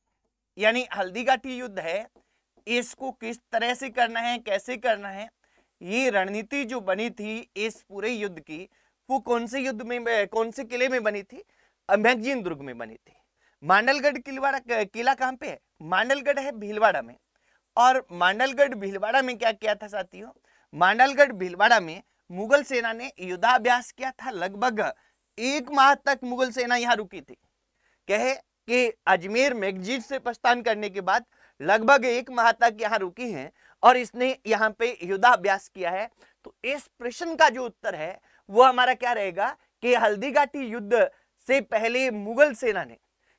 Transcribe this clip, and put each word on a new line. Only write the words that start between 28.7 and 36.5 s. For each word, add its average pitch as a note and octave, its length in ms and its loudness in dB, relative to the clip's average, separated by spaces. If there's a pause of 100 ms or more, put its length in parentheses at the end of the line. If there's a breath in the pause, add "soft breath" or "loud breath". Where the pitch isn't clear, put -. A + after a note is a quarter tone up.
अजमेर G#3+ 480 2
मैगजीन G3 460 -4
से C4+ 180 -8
प्रस्थान A#3+ 440 0
करने G#3 280 -2
के G3 100 -8
बाद G3 240 0 (360 soft breath)
लगभग A3 440 4
एक B3 260 -2
माह A#3 220 4
तक A#3 280 2
यहाँ A3 180 -2
रुकी G3 340 -8
हैं C3+ 180 -10 (320 soft breath)
और B3 140 10
इसने B3+ 400 -2 (100)
यहाँ G#3+ 240 2
पे A#3 200 -4 (120)
युद्धाभ्यास G3 640 2
किया F3 220 -6
है। G3+ 180 -6 (360 soft breath)
तो - 100 -20 (100)